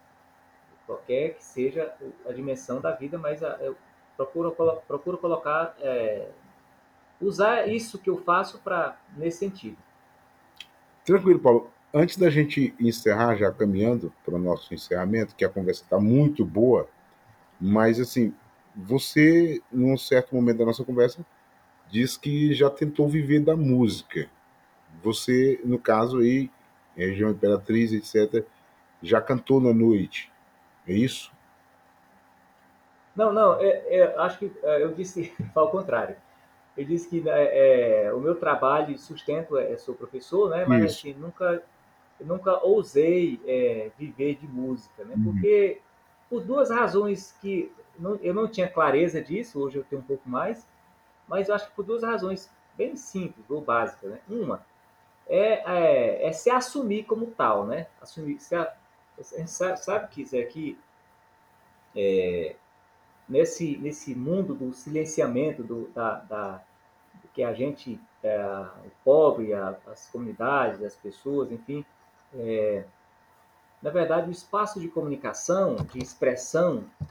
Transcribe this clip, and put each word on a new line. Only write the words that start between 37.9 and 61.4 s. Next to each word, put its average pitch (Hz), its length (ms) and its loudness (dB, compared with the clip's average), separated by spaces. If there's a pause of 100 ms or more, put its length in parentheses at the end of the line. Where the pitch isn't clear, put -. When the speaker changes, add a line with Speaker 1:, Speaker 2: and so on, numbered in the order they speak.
Speaker 1:
é, 107 80 -2
o 127 60 -2
meu 160 160 0
trabalho 147 580 0
e 131 40 -8
sustento 156 600 -6
é, 127 200 -2
sou 123 180 -12
professor, 165 540 -2
né, 123 160 -2
mas, 120 180 4
Speaker 2:
Isso. 101 240 -4
Speaker 1:
assim, 143 60 -10
nunca, 170 500 -4 (560)
nunca 185 440 -2
ousei, 170 840 2
é, 120 520 0
viver 143 380 -4
de 143 120 -14
música, 127 580 -10
né, 151 100 -14
Speaker 2:
Uhum. 107 80 0
Speaker 1:
porque 185 580 2 (480)
por 226 140 -4
duas 240 280 0
razões 202 720 0
que 190 300 -4 (280)
não, 196 180 -6
eu 180 160 -2
não 214 140 0
tinha 185 220 -2
clareza 156 520 2
disso, 185 400 -8
hoje 139 160 -6
eu 135 60 -4
tenho 135 180 -8
um 127 40 -18
pouco 135 240 -6
mais, 170 380 -6 (600)
mas 190 220 -2
eu 208 60 2
acho 202 140 -6
que - 60 -20
por 196 100 -8
duas 226 180 -4
razões 190 480 -4 (260)
bem 277 180 -6
simples - 540 -12
ou 147 120 -6
básicas, 117 500 -2
né. 113 80 -14 (100)
Uma 190 360 -6 (640)
é, 170 1000 2
é, - 20 0
é 160 60 -4
se - 180 -12
assumir 247 540 -4
como 226 220 -4
tal, 107 400 -2
né, 156 200 -8 (140)
assumir, 147 380 -10
se - 160 -6
a, 170 80 -2 (560)
a - 200 -16
gente 170 120 -10
sa-, 180 260 -4
sabe 208 320 -6
que, 139 160 -14
Zé, 120 180 -4
que, 151 340 -10 (1160)